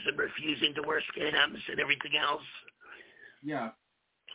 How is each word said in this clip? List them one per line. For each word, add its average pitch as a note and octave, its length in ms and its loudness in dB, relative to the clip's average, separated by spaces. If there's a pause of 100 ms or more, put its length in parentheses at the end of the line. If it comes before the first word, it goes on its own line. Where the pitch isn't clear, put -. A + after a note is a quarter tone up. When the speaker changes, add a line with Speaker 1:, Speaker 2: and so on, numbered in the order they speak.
Speaker 1:
and C#3+ 100 2
refusing D3 600 0
to D#3 100 0
wear D#3 160 2 (100)
scams D3 460 2 (100)
and C#3 120 0
everything C#3+ 360 2
else. D3 300 2 (960)
Speaker 2:
Yeah. C3+ 280 -2 (640)